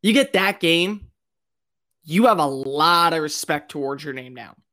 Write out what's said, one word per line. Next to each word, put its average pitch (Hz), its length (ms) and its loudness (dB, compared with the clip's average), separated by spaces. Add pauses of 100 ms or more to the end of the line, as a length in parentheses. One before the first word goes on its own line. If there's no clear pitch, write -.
You 220 100 2
get 269 200 2
that 196 260 0
game, 175 500 0 (960)
you 175 200 2
have 214 140 4
a 151 60 2
lot 151 680 2
of 160 80 -2
respect 147 500 -6
towards 139 320 -8
your 143 100 -10
name 127 200 -16
now. 120 220 -20 (180)